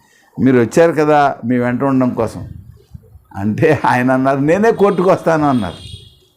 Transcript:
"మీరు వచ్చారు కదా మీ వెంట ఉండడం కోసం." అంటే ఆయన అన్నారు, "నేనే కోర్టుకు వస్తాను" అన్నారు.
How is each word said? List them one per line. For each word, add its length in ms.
"మీరు 180
వచ్చారు 320
కదా 440
మీ 120
వెంట 260
ఉండడం 260
కోసం." 380
అంటే 500
ఆయన 260
అన్నారు, 260
"నేనే 340
కోర్టుకు 380
వస్తాను" 400
అన్నారు. 460